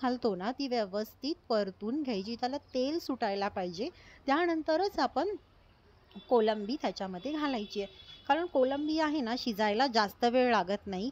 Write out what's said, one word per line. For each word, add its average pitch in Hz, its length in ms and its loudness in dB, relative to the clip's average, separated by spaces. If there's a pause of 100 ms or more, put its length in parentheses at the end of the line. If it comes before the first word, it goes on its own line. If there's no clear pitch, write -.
घालतो 247 320 0
ना, 185 180 -4
ती 277 160 -6
व्यवस्थित 226 680 -2 (140)
परतून 214 540 -2
घ्यायची, 226 340 -4
त्याला 254 200 -4
तेल 277 420 -2
सुटायला 202 500 -2
पाहिजे, 185 400 -4 (380)
त्यानंतरच 330 720 2
आपण 285 300 0 (1000)
कोलंबी 220 540 2
त्याच्यामध्ये 190 500 -4
घालायची 254 500 -2
आहे, - 240 -12 (220)
कारण 320 180 4
कोलंबी 294 520 2
आहे 302 220 2
ना, 233 180 -2
शिजायला 214 480 2
जास्त 220 380 0
वेळ 247 260 4
लागत 202 360 0
नाही, 196 260 -4